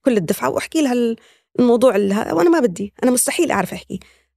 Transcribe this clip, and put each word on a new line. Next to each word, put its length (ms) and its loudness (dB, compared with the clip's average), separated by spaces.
كل 120 2
الدفعة 340 -2
وأحكي 320 -4
لها 100 0
ال-، 240 -2
الموضوع 380 4
اللي 180 0
ها-، 200 -2
وأنا 160 2
ما 100 2
بدي، 320 -4
أنا 80 2
مستحيل 400 -2
أعرف 220 -2
أحكي. 280 -14